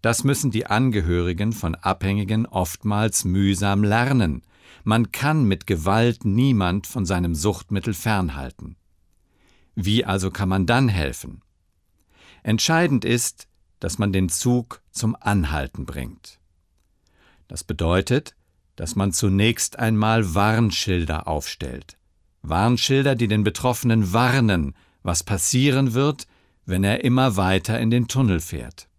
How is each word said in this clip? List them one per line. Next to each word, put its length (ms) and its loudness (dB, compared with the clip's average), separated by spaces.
Das 220 0
müssen 280 2
die 140 -2
Angehörigen 840 0
von 240 -4
Abhängigen 680 -2
oftmals 800 -2
mühsam 580 2
lernen. 600 2
Man 260 2
kann 320 0
mit 240 0
Gewalt 560 0
niemand 640 2
von 180 -4
seinem 300 0
Suchtmittel 580 -2
fernhalten. 840 -4
Wie 300 0
also 260 -2
kann 160 -4
man 180 0
dann 220 2
helfen? 540 -4
Entscheidend 600 2
ist, 460 -2
dass 160 -6
man 160 0
den 160 2
Zug 520 -2
zum 280 -2
Anhalten 680 -2
bringt. 540 -12
Das 160 -12
bedeutet, 680 -2
dass 180 -8
man 160 0
zunächst 680 0
einmal 540 0
Warnschilder 920 0
aufstellt. 720 -8
Warnschilder, 760 2
die 120 0
den 160 2
Betroffenen 720 0
warnen, 600 2
was 200 -2
passieren 680 0
wird, 340 -2
wenn 200 0
er 180 0
immer 320 2
weiter 440 0
in 100 0
den 180 2
Tunnel 320 2
fährt. 480 -12